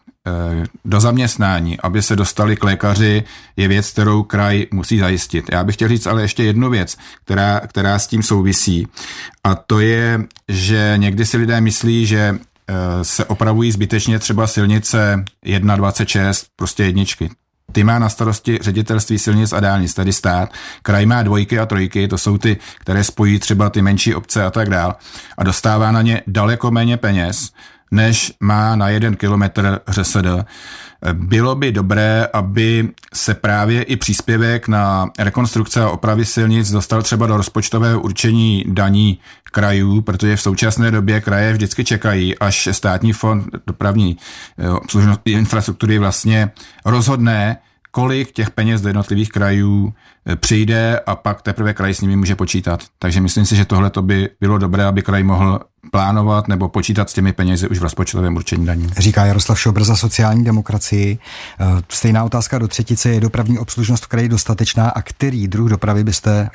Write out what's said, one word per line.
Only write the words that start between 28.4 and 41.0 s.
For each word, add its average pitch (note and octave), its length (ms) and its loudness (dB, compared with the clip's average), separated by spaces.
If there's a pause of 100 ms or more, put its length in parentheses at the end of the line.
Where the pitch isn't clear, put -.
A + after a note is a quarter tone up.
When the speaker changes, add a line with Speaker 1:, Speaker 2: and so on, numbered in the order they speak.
Speaker 1:
má G#2+ 360 2
na G2+ 120 0
jeden G#2+ 280 0
kilometr G2+ 720 0
Ř F#2+ 100 -2
S G2 240 0
D. F#2 220 0 (680)
Bylo A2 420 0
by C#3 180 -2
dobré, G#2+ 600 2
aby A2 560 0 (260)
se - 200 -2
právě G#2 480 0
i B2+ 140 -4
příspěvek A2+ 720 0
na G2 500 0
rekonstrukce A2+ 640 0
a G#2+ 80 2
opravy G#2+ 340 0
silnic A2+ 460 2
dostal G#2 320 0
třeba A#2 240 0
do G#2+ 100 2
rozpočtového A2 640 0
určení A2 680 0
daní G2 500 2 (340)
krajů, G2+ 480 2
protože G#2 360 0
v G2 40 -2
současné A2 500 0
době G#2+ 300 2